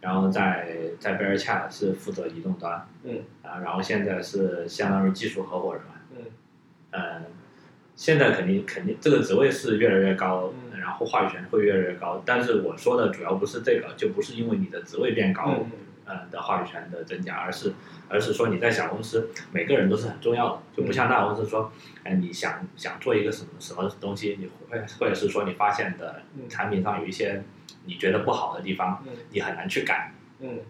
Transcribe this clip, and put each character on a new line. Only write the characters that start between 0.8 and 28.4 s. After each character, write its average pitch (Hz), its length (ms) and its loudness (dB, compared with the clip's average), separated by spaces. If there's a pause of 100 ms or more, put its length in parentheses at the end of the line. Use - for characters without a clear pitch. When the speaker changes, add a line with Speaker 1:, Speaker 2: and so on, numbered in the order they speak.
Speaker 1:
在 98 180 -2
Bearchat 98 540 0
是 95 220 -2
负 - 180 -8
责 - 160 -6
移 82 140 -10
动 92 140 -2
端。 - 300 -8 (200)
Speaker 2:
嗯。 117 140 -6 (220)
Speaker 1:
啊， 87 220 -12
然 87 100 -4
后 95 80 -2
现 101 240 0
在 92 160 0
是 87 460 0
相 101 240 0
当 98 160 4
于 95 60 4
技 107 160 -2
术 95 140 -6
合 90 160 -6
伙 90 140 -2
人 - 100 -10
嘛。 - 80 -20 (260)
Speaker 2:
嗯。 117 80 -14 (680)
Speaker 1:
嗯， 170 320 -6 (720)
现 156 240 4
在 123 120 8
肯 95 140 0
定， 95 200 2
肯 - 200 -6
定 107 140 -2
这 156 100 4
个 98 140 8
职 95 120 2
位 131 140 8
是 110 280 0
越 113 100 6
来 95 120 6
越 95 160 6
高， 92 360 0 (220)
Speaker 2:
嗯。 - 40 -10
Speaker 1:
然 - 140 -6
后 - 140 -2
话 - 180 2
语 95 60 0
权 92 200 -10
会 107 140 4
越 101 100 8
来 95 60 6
越 90 140 2
高。 90 320 -4
但 123 180 4
是 110 200 4
我 - 140 -2
说 123 200 4
的 113 140 4
主 92 120 -6
要 90 120 0
不 98 100 0
是 113 160 -4
这 123 180 4
个， - 160 -8
就 104 140 0
不 98 120 -2
是 113 140 -4
因 117 140 -2
为 104 80 2
你 95 80 2
的 - 160 -8
职 - 160 -12
位 120 160 2
变 104 180 4
高， - 160 0
Speaker 2:
嗯， 127 160 2
嗯。 113 80 -8 (340)
Speaker 1:
呃， 95 140 -10 (100)
的 87 100 -10
话 95 220 -2
语 90 60 -6
权 85 240 -12
的 82 120 -8
增 90 160 -8
加， 90 160 -6
而 92 160 -4
是， 95 220 -2 (340)
而 - 140 2
是 110 100 0
说 117 180 2
你 95 100 0
在 117 100 4
小 - 200 0
公 104 120 -6
司， 113 260 0 (240)
每 85 140 0
个 139 100 4
人 95 140 6
都 107 80 4
是 - 100 -2
很 - 140 -8
重 120 140 4
要 120 180 2
的， - 80 -10 (160)
就 135 60 0
不 123 100 0
像 127 160 4
大 113 160 6
公 104 100 0
司 110 140 -2
说， 110 220 -2 (320)
Speaker 2:
嗯。 - 80 -4
Speaker 1:
哎， - 20 0
你 92 180 2
想， - 320 -4 (120)
想 - 240 -8
做 120 160 2
一 104 80 4
个 90 80 0
什 - 120 -6
么， - 140 -14
什 - 160 -14
么 95 160 -2 (100)
东 98 160 -4
西， 101 240 -2
你 92 60 -8 (240)
会， 117 100 -4 (200)
或 123 100 2
者 - 60 2
是 104 120 2
说 101 180 2
你 92 80 -2
发 104 180 2
现 95 260 -2
的 82 240 -10 (260)
产 101 220 -4
品 95 140 2
上 104 180 0
有 - 60 -6
一 95 40 -6
些 101 300 -2 (460)
你 90 80 -10
觉 95 160 0
得 104 80 4
不 - 120 0
好 - 240 -2